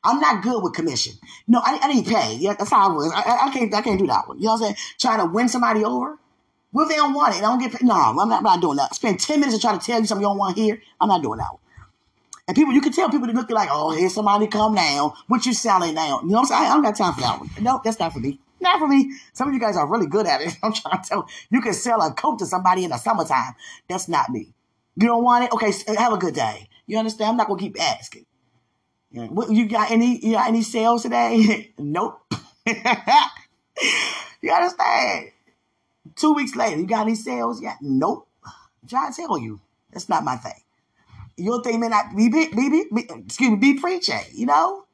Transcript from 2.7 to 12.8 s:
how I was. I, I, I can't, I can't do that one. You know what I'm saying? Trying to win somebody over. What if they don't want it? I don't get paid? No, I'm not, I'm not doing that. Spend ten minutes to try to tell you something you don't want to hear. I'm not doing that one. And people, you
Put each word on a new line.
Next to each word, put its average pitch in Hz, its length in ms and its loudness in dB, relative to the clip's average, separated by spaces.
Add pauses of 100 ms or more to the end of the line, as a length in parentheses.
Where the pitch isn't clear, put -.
how - 180 4
I 175 40 2
was. 156 200 -2
I, 196 80 -2
I, 247 260 2
I 277 60 -2
can't, 233 220 -2
I 214 80 0
can't 208 160 0
do 196 80 2
that 120 220 0
one. - 100 -14
You 185 60 -4
know 220 80 2
what 220 80 0
I'm - 20 0
saying? 208 140 -2 (220)
Trying 220 200 0
to 180 80 0
win 220 220 0
somebody 226 360 0
over. 262 340 -4 (520)
What 294 140 2
if 320 60 -2
they 311 40 0
don't 285 200 2
want 277 200 2
it? 180 40 -6
I 196 40 -4
don't 240 160 2
get 240 140 -2
paid? 233 100 -4
No, 240 120 6
I'm 131 220 4
not, 214 220 2
I'm - 40 -2
not 180 180 4
doing 156 160 2
that. 139 180 0
Spend 202 240 0
ten 294 220 0
minutes 240 180 0
to - 20 -2
try 214 160 0
to - 80 -8
tell 233 160 0
you 214 60 0
something 202 160 -2
you 202 60 0
don't 196 100 -2
want 190 180 -2
to 214 60 0
hear. 214 180 0 (200)
I'm 196 80 2
not 175 140 2
doing 113 160 -4
that - 120 -6
one. - 100 -20 (880)
And - 80 0
people, 294 160 4
you 277 80 6